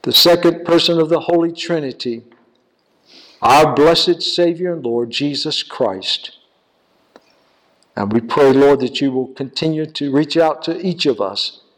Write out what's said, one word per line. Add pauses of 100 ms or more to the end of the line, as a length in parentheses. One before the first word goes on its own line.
the
second
person
of
the
Holy
Trinity, (1160)
our
blessed
Savior
and
Lord,
Jesus
Christ. (1600)
And
we
pray,
Lord,
that
you
will
continue
to
reach
out
to
each
of
us (160)